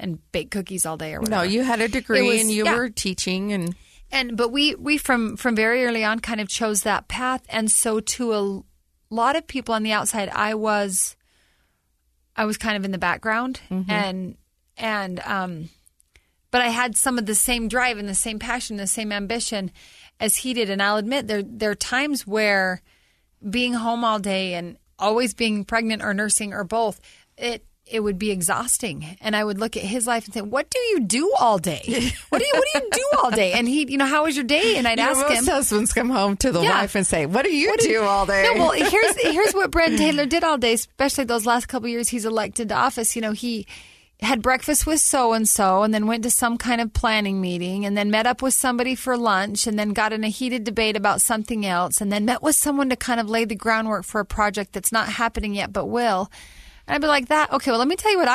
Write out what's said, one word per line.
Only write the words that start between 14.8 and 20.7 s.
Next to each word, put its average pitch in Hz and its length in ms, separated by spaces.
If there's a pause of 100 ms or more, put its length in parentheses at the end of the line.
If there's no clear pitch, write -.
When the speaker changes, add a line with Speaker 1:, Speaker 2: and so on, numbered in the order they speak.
Speaker 1:
um, 180 480 (880)
but 247 60
I 240 80
had 240 260
some 254 220
of 220 80
the 214 80
same 233 340
drive 240 300
and 208 100
the 190 60
same 214 240
passion, 233 400
the 202 80
same 214 260
ambition 202 580 (480)
as 214 180
he 254 180
did. 220 160